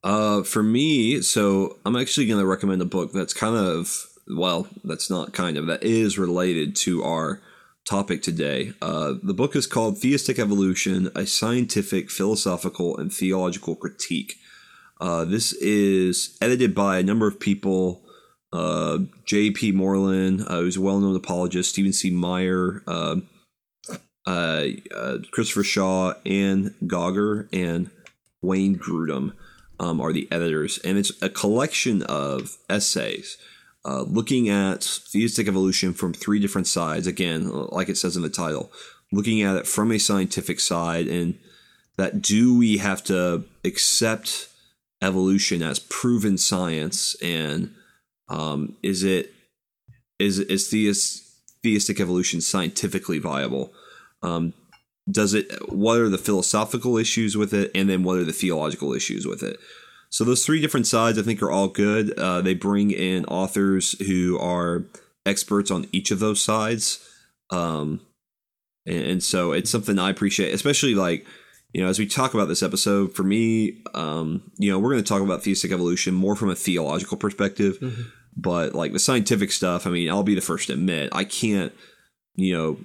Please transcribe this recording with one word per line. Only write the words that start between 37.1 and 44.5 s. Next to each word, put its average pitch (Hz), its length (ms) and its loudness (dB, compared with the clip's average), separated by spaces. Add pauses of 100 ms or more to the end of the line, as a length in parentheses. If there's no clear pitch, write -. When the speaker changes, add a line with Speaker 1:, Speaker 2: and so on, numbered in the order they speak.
Speaker 1:
like 82 400 -4
it 92 80 -2
says 90 180 -2
in 87 60 -2
the 78 80 -2
title, 80 420 -4 (400)
looking 107 300 2
at 95 160 2
it - 100 -4
from 110 240 2
a 107 60 2
scientific 95 640 0
side, 85 480 0
and 87 300 -2 (600)
that 98 240 0
do 120 360 6
we 110 200 6
have 98 280 0
to 90 380 0 (220)
accept - 840 -2 (540)